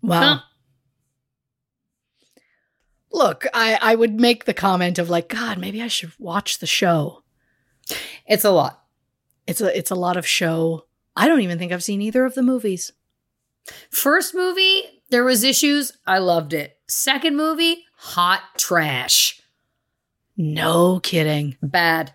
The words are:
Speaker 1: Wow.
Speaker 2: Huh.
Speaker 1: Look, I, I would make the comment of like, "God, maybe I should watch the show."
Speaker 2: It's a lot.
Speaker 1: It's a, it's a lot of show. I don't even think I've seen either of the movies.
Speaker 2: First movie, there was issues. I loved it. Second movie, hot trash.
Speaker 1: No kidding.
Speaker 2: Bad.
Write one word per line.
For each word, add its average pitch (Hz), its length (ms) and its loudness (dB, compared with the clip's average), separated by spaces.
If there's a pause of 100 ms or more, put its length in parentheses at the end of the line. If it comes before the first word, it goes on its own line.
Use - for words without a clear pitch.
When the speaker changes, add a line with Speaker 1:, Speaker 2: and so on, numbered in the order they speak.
Speaker 1:
Wow. 170 200 2
Speaker 2:
Huh. 285 180 4 (2750)
Speaker 1:
Look, 254 420 2
I, 226 280 2
I 226 140 4
would 226 240 2
make 240 260 4
the 208 80 0
comment 180 440 0
of 170 120 -2
like, 170 200 0
"God, 226 300 -6
maybe 196 220 -8
I 240 60 -8
should 165 320 -6
watch 190 400 -6
the 165 80 -8
show." 165 560 0 (1000)
Speaker 2:
It's 208 180 0
a 208 80 4
lot. 147 320 0 (640)
Speaker 1:
It's 185 140 -4
a, 190 160 0
it's 180 140 -4
a 190 40 -4
lot 180 220 -2
of 170 100 -6
show. 165 580 -2 (300)
I 214 120 2
don't 311 140 4
even 175 180 -2
think 175 120 -6
I've 180 120 -4
seen 202 180 -4
either 220 240 0
of 254 100 -4
the 262 80 0
movies. 220 480 -2 (1000)
Speaker 2:
First 311 420 0
movie, 381 480 0 (280)
there 247 140 2
was 247 200 2
issues. 285 480 2 (160)
I 190 120 2
loved 170 340 0
it. 147 240 -8 (100)
Second 285 480 -2
movie, 320 500 -2 (120)
hot 180 440 0 (160)
trash. 143 840 0 (960)
Speaker 1:
No 170 640 2
kidding. 151 600 -2
Speaker 2:
Bad. 165 540 -2